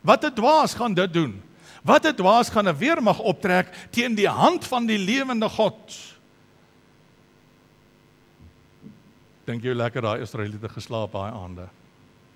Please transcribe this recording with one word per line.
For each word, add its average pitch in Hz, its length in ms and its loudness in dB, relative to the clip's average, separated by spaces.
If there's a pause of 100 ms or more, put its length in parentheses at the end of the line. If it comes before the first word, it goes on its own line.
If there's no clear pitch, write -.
Wat 240 240 4
'n 285 80 -2
dwaas 254 400 4
gaan 220 240 -2
dit 180 160 0
doen? 123 280 -2 (420)
Wat 294 220 4
'n 294 100 2
dwaas 208 340 4
gaan 208 180 0
'n 151 100 0
weermag 247 420 0
optrek 185 480 0 (240)
teen 240 240 -2
die 196 140 2
hand 226 360 2
van 240 200 -2
die 220 120 0
lewende 226 520 -2
God? - 680 -4 (3250)
Dink 117 200 -8
jy 123 100 -2
lekker 120 280 -4
daai 113 200 -2
Israeliete 107 480 -10
geslaap 110 420 -8
daai 101 200 -8
aande? 90 380 -14 (680)